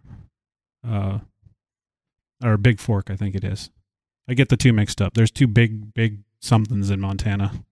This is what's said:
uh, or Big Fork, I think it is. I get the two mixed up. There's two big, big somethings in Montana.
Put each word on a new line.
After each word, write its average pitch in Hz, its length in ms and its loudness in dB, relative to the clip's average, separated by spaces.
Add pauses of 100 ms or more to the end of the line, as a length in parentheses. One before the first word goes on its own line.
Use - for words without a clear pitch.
(880)
uh, 101 320 -4 (1200)
or 113 140 2
Big 104 220 2
Fork, 101 300 -4
I 98 80 -8
think 95 180 -4
it 95 80 -6
is. 98 280 -8 (580)
I 127 40 -2
get 127 160 2
the 120 80 2
two 123 140 4
mixed 104 300 2
up. 98 140 -2
There's 113 160 4
two 139 160 2
big, 107 460 2
big 110 260 -2 (200)
somethings 107 520 0
in 98 100 -2
Montana. 98 500 -2 (200)